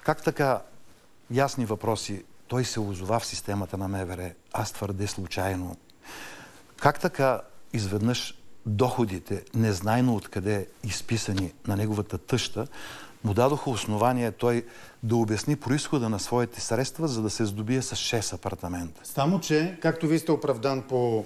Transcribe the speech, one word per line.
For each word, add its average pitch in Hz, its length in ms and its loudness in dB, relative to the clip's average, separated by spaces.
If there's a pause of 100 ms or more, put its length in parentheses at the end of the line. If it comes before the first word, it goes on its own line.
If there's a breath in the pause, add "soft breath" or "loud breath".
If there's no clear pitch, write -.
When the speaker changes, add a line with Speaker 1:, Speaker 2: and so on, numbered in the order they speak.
Speaker 1:
как - 180 2
така, 135 380 4 (720)
ясни 131 340 2
въпроси, 107 600 -2 (240)
той 123 160 2
се - 160 -2
озова 101 380 0
в - 80 -2
системата 101 500 -4
на 95 120 -2
М 95 180 -2
В 85 40 -6
Р, 90 200 -6 (220)
аз 110 200 -2
твърдя 101 360 -4
случайно. 92 680 -4 (1040 loud breath)
Как 147 200 4
така 135 400 2 (320)
изведнъж 107 680 0 (280)
доходите, 104 800 0 (100)
незнайно 110 600 4
откъде 98 500 -2 (180)
изписани 98 680 -2 (140)
на 101 100 0
неговата 104 420 0
тъща, - 480 -2 (580 loud breath)
му 101 100 2
дадоха 139 360 4
основание 113 640 2
той 120 320 2 (380 loud breath)
да 117 140 2
обясни 113 400 2
произхода 143 520 0
на 107 120 0
своите 120 400 0
средства, 131 480 0
за 113 140 0
да 107 80 0
се 117 140 0
здобие 110 380 0
с 107 140 -6
шест - 360 -2
апартамента? 87 720 -6
Speaker 2:
Само 165 360 2
че, 165 420 2
както 165 240 2
вие 160 120 4
сте 160 140 2
оправдан 135 500 0
по 120 440 2